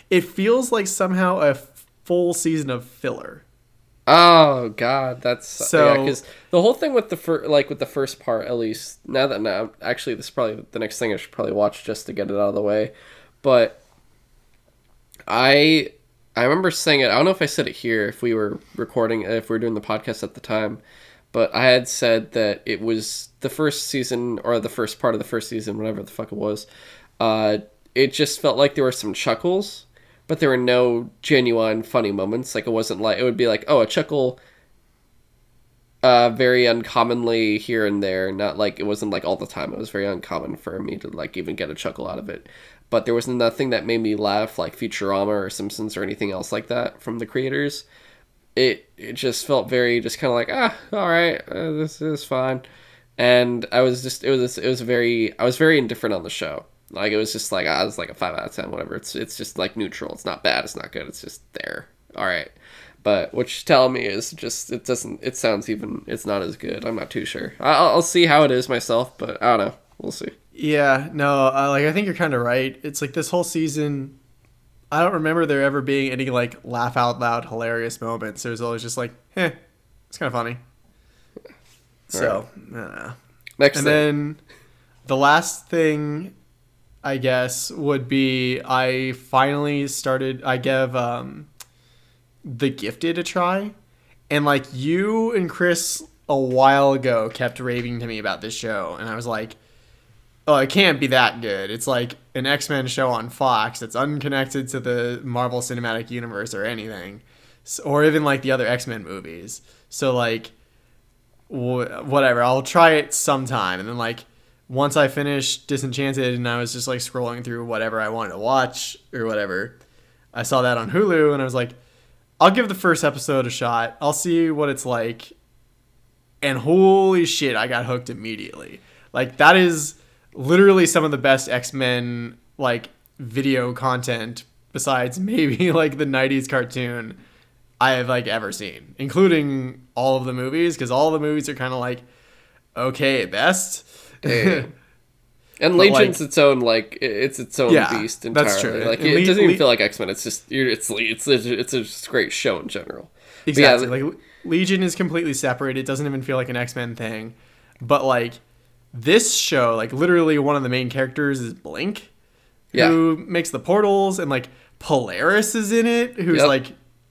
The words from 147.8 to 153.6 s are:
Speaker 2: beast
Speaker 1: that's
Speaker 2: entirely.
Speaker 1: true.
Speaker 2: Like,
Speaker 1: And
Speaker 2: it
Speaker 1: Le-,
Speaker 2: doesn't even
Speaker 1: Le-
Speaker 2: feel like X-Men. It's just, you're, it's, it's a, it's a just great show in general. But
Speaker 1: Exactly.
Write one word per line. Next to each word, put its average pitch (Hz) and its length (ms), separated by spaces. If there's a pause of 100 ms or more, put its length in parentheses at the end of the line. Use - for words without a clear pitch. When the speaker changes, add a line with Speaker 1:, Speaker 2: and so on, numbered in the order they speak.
Speaker 2:
beast 110 220
Speaker 1:
that's 117 340
Speaker 2:
entirely. 113 240
Speaker 1:
true. 113 80
Speaker 2:
Like, 113 120
Speaker 1:
And - 80
Speaker 2:
it 151 80
Speaker 1:
Le-, 180 100
Speaker 2:
doesn't 190 160
even 180 120
Speaker 1:
Le- 185 40
Speaker 2:
feel 151 80
like 123 140
X-Men. 101 300
It's 107 120
just, - 280
you're, 131 180
it's, 110 220
it's 110 360
a, 120 320
it's 120 160
a 123 80
just - 260
great 110 240
show 98 280
in - 80
general. - 420 (340)
But - 60
Speaker 1:
Exactly. 131 360